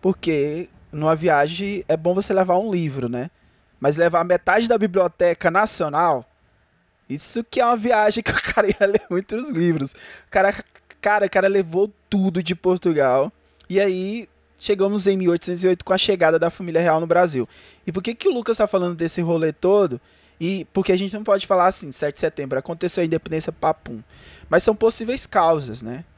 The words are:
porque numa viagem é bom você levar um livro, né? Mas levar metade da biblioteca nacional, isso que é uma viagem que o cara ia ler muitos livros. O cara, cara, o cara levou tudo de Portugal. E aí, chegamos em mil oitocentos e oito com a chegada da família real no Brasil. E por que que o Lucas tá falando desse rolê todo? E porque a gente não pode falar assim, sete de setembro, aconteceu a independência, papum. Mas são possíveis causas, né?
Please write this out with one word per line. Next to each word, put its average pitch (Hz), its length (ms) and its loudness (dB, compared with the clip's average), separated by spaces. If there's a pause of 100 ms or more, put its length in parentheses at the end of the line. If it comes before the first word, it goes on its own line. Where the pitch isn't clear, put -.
porque 160 640 -2 (220)
numa 156 240 0
viagem 170 720 0
é 160 100 0
bom 170 160 -2
você 196 180 -2
levar 185 280 2
um 220 120 -4
livro, 139 380 -4
né? 123 220 -8 (480)
Mas 143 180 0
levar 170 260 2
metade 180 440 2
da 233 100 2
biblioteca 180 720 0
nacional, 165 800 0 (800)
isso 147 340 -6
que - 160 -6
é 247 60 6
uma 240 100 4
viagem 214 460 2
que - 80 -4
o - 100 0 (140)
cara 208 140 4
ia - 180 2
ler 202 240 2
muitos 214 400 -4
livros. 165 440 0
O - 20 -20 (340)
cara, 196 240 2 (480)
cara, 208 240 2
o 180 40 -2
cara 190 180 2
levou 190 440 0 (160)
tudo 190 360 0
de 165 100 -4
Portugal. 156 760 0 (360)
E 185 140 0
aí, 196 480 -4 (300)
chegamos 196 480 0
em 196 100 2
mil 180 140 2
oitocentos 175 320 -4
e 185 60 4
oito 185 140 0
com - 100 -4
a 185 40 2
chegada 175 400 2
da 170 140 0
família 170 320 -2
real 160 160 2
no 165 80 -4
Brasil. 165 420 2 (380)
E 180 40 -6
por 180 120 -6
que 233 100 -4
que 277 140 -2
o 392 40 4
Lucas 233 260 -2
tá 208 100 2
falando 180 260 0
desse 170 300 -4
rolê 160 280 0
todo? 180 480 2 (400)
E 175 320 -4
porque 196 200 0
a 185 60 4
gente 196 180 -4
não 214 80 -8
pode 196 240 0
falar 180 180 4
assim, 180 260 -2
sete 147 220 -6
de - 80 -14
setembro, 139 380 -4
aconteceu 175 420 -4
a 170 40 2
independência, 160 460 -4
papum. 156 520 -4 (440)
Mas - 140 4
são 220 140 0
possíveis 226 500 -2
causas, 160 560 0
né? 123 240 -12 (120)